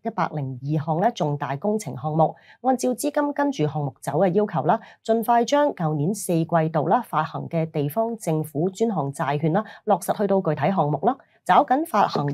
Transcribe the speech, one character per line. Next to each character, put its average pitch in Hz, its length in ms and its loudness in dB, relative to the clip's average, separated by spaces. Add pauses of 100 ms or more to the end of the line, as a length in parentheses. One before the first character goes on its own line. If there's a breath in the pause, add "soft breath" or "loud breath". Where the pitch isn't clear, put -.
一 226 80 -4
百 180 220 -2
零 131 280 -6
二 147 240 -2
項 165 160 0
咧 226 140 2
重 147 200 -2
大 139 200 -6
工 208 240 -2
程 135 180 -10
項 147 180 -6
目， 156 200 2 (260 loud breath)
按 254 160 2
照 254 140 0
資 277 200 -4
金 285 220 -2
跟 285 180 0
住 160 140 0
項 147 180 -2
目 135 180 -6
走 139 180 -2
嘅 196 140 4
要 208 120 2
求 156 200 -2
啦， 196 140 4 (240 loud breath)
盡 226 220 0
快 233 180 4
將 285 300 2
舊 156 220 -2
年 156 180 0
四 - 180 -6
季 165 400 2
度 156 160 0
啦 226 140 2
發 156 220 -2
行 143 260 -8
嘅 160 220 -2
地 147 180 -2
方 226 260 -2
政 160 280 -2
府 151 260 -2
專 220 220 0
項 139 200 -2
債 143 300 -2
券 160 100 2
啦 - 140 2 (200 loud breath)
落 214 140 2
實 - 160 -2
去 208 120 0
到 196 140 4
具 165 120 0
體 139 140 -2
項 170 240 2
目 151 160 0
啦， 262 100 2 (260 soft breath)
抓 196 200 6
緊 277 240 2
發 208 200 2
行 147 260 -2